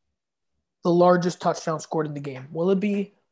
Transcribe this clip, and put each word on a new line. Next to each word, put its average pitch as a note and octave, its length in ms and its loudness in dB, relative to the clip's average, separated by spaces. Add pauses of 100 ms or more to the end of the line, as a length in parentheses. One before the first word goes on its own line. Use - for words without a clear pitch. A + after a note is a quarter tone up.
(840)
the F3 80 2
largest F3 500 4
touchdown E3 380 -4
scored D#3 280 -4
in D3+ 60 -10
the C#3+ 60 -10
game. C3+ 320 -12
Will E3+ 200 -2
it F#3+ 80 2
be G3+ 340 -4 (180)